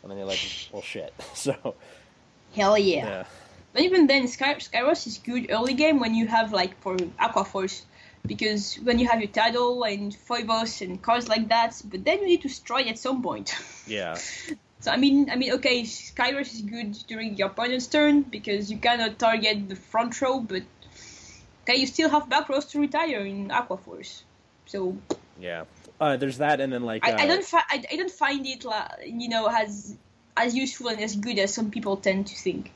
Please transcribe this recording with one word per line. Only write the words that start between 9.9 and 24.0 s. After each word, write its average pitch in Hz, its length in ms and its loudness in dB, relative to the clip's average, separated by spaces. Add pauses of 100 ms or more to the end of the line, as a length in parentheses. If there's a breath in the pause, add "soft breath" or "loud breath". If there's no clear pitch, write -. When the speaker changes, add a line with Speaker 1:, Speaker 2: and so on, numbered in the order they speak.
Speaker 2:
Phoebos 226 680 -2
and 185 180 -8
cards 240 260 2
like 220 220 0
that, 233 380 2
but 190 180 -10
then 339 160 2
you 392 60 0
need 349 160 4
to - 80 -4
stride 247 380 -2
at 226 100 -6
some 254 240 -2
point. 113 320 -4 (160)
<laughs> - 160 -20
Speaker 1:
Yeah. 95 300 -4 (640 loud breath)
Speaker 2:
So, 233 100 -4
I 240 60 2
mean, 277 340 6
I 247 60 -2
mean, 254 180 0
okay, 254 300 2
Skyros 269 720 -4
is 226 80 -10
good 208 300 -8 (140)
during 220 300 -8
your 196 120 0
opponent's 247 380 -2
turn, 294 360 6
because 208 480 -4
you 220 80 -4
cannot 233 400 2
target 220 500 2
the 190 80 -8
front 233 440 -2
row, 269 200 0
but, 185 240 -6 (1000 loud breath)
okay, 247 160 2
you 269 80 2
still 320 240 2
have 294 180 2
back 269 200 2
rows 285 180 0
to 294 140 -4
retire 285 440 0
in 196 260 -6
Aqua - 280 -2
Force. - 460 -16 (420)